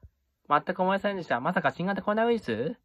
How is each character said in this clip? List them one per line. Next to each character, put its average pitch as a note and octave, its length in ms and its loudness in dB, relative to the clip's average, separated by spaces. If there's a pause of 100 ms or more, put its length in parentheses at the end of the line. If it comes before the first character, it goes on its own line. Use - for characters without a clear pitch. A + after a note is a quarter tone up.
(500)
全 D3 120 4
く F#3 200 -2
思 F#3 120 2
い G3 40 2
ま - 20 -6
せ G3+ 140 -2
ん - 20 -6
で F3 80 -6
し - 40 -16
た。 A#2+ 120 0
ま D#3 140 0
さ F#3+ 80 0
か C#3 100 2
新 E3+ 140 -4
型 G3 160 -2
コ G#3 100 0
ロ G#3 40 0
ナ A3 100 2
ウ A#3 80 4
イ A#3 40 2
ル G#3+ 60 -8
ス B2 420 -2